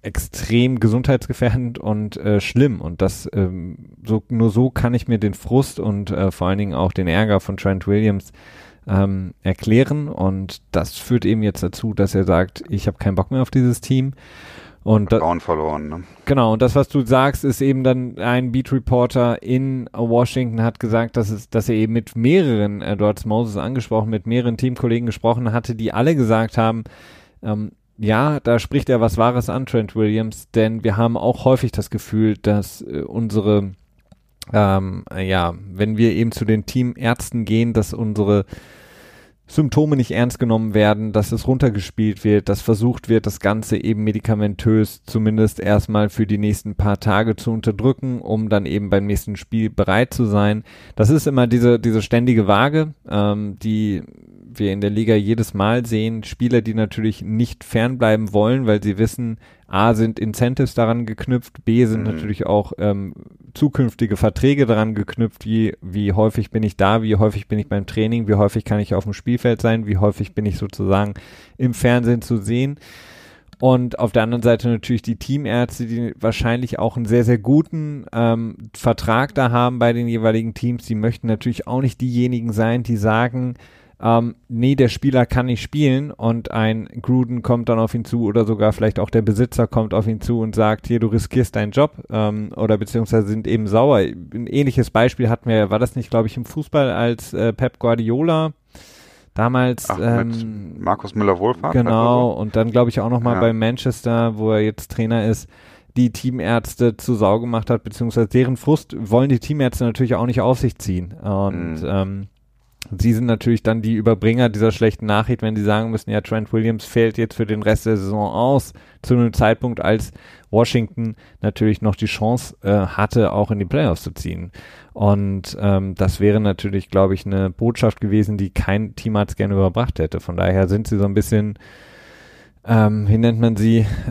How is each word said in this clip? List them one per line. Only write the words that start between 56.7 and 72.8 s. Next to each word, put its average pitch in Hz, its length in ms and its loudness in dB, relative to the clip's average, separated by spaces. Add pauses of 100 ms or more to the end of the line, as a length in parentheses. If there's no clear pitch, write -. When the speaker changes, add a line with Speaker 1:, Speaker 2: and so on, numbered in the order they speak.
Speaker 1:
natürlich 110 480 -2
nicht 110 420 -2
fernbleiben 110 720 0
wollen, 120 320 2
weil 104 160 2
sie 101 160 -2
wissen, 113 400 -2 (280)
A, 107 280 2
sind 110 260 0
Incentives 123 540 -2
daran 117 320 0
geknüpft, - 580 -6
B, 117 220 4
sind 110 140 0
Speaker 2:
Mhm. 104 60 -4
Speaker 1:
natürlich 101 380 -4
auch, 104 320 0
ähm, 101 380 -2 (400)
zukünftige 120 640 0
Verträge 135 480 2
daran 110 280 2
geknüpft, 107 520 -4
wie, 110 340 0
wie 101 320 -4
häufig 107 380 0
bin 110 120 -2
ich 104 140 -2
da, 101 240 2
wie 110 160 0
häufig 104 320 0
bin 110 100 -2
ich 101 120 -4
beim 101 160 -2
Training, 113 420 -2
wie 107 60 2
häufig 101 320 2
kann 104 120 0
ich 101 160 -2
auf 95 100 0
dem 104 100 -6
Spielfeld 120 480 -2
sein, 113 240 0
wie 104 100 0
häufig 101 380 0
bin 107 100 -4
ich 95 140 -2
sozusagen 98 560 -2 (420)
im 127 160 0
Fernsehen 120 480 2
zu 117 160 -2
sehen. 120 420 -2 (800)